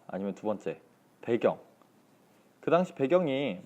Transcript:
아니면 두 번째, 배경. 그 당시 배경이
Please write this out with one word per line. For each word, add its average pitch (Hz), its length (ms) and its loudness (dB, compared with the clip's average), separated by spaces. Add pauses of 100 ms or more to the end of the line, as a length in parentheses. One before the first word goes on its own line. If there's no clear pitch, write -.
아니면 95 260 -4
두 - 80 -14
번째, 101 380 -4 (420)
배경. 117 360 2 (1040)
그 - 100 -4
당시 180 240 2
배경이 139 720 0